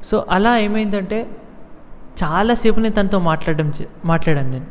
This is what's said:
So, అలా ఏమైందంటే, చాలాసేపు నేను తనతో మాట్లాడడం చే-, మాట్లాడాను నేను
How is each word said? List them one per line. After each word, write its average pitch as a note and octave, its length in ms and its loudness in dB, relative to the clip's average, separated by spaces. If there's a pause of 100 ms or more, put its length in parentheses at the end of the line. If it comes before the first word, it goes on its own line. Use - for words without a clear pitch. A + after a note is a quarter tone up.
(120)
So, G#3+ 80 2 (100)
అలా A3 280 2
ఏమైందంటే, G#3 720 -2 (920)
చాలాసేపు G#3 560 4
నేను A3 140 0
తనతో G3+ 240 2
మాట్లాడడం D#3 640 0
చే-, - 80 -6 (160)
మాట్లాడాను D#3+ 460 2
నేను C3 200 -6